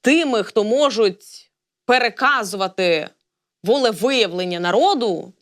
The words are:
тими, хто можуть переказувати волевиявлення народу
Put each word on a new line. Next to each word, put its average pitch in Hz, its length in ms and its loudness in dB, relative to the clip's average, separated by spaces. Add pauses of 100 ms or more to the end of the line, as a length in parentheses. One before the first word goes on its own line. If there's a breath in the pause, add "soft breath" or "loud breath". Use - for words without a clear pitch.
тими, 269 400 2
хто 208 220 -2
можуть 220 840 -2 (360)
переказувати 202 1200 0 (560)
волевиявлення 202 960 0
народу 214 800 0